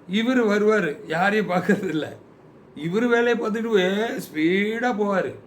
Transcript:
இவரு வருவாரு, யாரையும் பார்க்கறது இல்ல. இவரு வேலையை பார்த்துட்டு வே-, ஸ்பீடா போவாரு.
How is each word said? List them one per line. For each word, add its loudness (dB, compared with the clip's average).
இவரு 2
வருவாரு, 2
யாரையும் 0
பார்க்கறது 0
இல்ல. -4
இவரு -2
வேலையை 2
பார்த்துட்டு -4
வே-, 0
ஸ்பீடா 0
போவாரு. -2